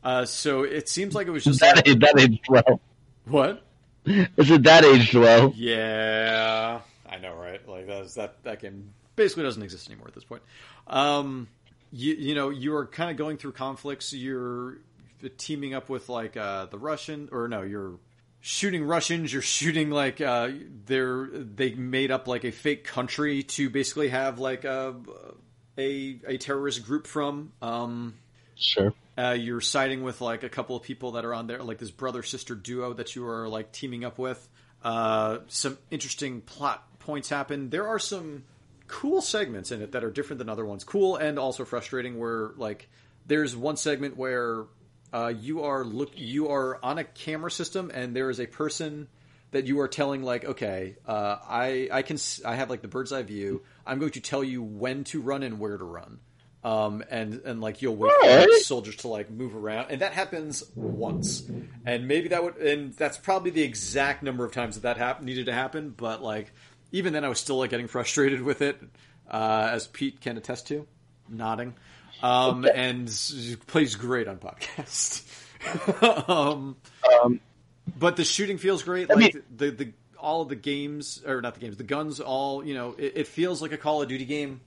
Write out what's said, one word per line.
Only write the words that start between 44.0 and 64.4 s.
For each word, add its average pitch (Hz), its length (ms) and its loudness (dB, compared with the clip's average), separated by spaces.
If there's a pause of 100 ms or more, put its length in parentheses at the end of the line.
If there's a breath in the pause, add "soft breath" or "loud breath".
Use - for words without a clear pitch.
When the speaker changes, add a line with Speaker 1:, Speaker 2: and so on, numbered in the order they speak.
Speaker 1:
where, 120 480 -4 (480)
uh, 117 260 -4
you 151 260 -6
are 135 180 -2
look-, 120 340 -6
you 143 320 -4
are 131 340 -2
on 135 140 -4
a 160 60 -6
camera 160 480 -10
system, 180 420 -6
and 123 220 -8
there 131 160 -2
is 123 80 -6
a 120 80 -6
person 151 600 -6 (440)
that 135 160 -2
you 139 140 2
are 139 60 0
telling, 139 360 -2
like, 123 220 -4
"Okay, 98 500 -6 (120)
uh, 104 300 -2 (100)
I, 127 440 -2
I 135 100 0
can 151 140 -6
s-, - 280 -8
I 117 120 -4
have, 127 160 -4
like, 123 100 -8
the 110 60 -14
bird's 127 260 -6
eye 135 100 -4
view. 104 380 -6 (240)
I'm 135 140 -6
going 151 140 -2
to 135 80 -12
tell 139 220 -4
you 127 200 -6
when 123 420 -6
to 156 160 -8
run 139 220 -4
and 110 160 -8
where 104 180 -6
to 92 60 -10
run." 85 360 -16 (440)
Um, 107 460 -2
and, 110 260 -6 (100)
and, 113 160 -8
like, 110 200 -6
you'll 120 140 -2
wait 170 240 4
for, 494 80 8
like, 131 140 12
Speaker 2:
All 180 40 10
right. 440 160 10
Speaker 1:
soldiers 107 360 -4
to, - 100 -12
like, 107 220 -6
move 110 260 -8
around. 107 340 -6
And 139 120 -4
that 190 100 -2
happens 160 520 -6 (120)
once. - 720 -6 (360 loud breath)
And 120 240 -4
maybe 165 200 0
that 170 140 0
would, 175 140 -6
and 147 360 -2
that's 147 240 -4
probably 185 340 -2
the 156 100 0
exact 139 600 -2
number 127 220 -4